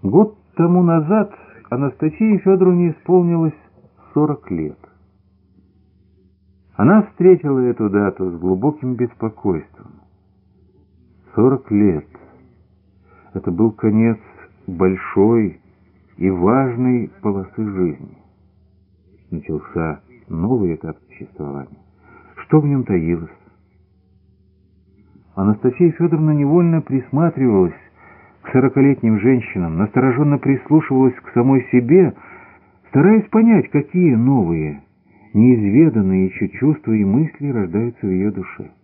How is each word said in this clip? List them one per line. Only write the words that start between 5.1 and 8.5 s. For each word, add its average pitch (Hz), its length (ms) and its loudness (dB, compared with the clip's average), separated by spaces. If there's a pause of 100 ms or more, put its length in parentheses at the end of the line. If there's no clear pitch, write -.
Она 196 280 2
встретила 170 580 2
эту 120 280 -2
дату 95 420 -2
с 85 100 -12
глубоким 123 560 -4